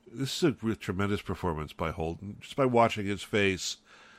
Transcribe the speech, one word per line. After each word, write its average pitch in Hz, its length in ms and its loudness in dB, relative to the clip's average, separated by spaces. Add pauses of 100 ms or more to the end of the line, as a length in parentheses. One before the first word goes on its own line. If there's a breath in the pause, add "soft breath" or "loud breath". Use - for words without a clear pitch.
(120)
this 131 260 -6
is - 60 -4
a 147 180 6
re-, 110 140 0
tremendous 98 460 -2
performance 80 520 -4
by 80 180 -4
Holden, 85 500 -6
just - 140 -16
by 139 100 4
watching 117 400 4
his 98 180 -4
face, 98 540 2 (420 loud breath)